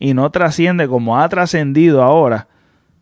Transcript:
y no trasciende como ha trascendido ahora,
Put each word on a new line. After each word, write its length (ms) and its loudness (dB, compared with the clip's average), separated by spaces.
y 140 -2
no 160 -2
trasciende 560 -2
como 320 -2
ha 100 0
trascendido 720 0
ahora, 440 2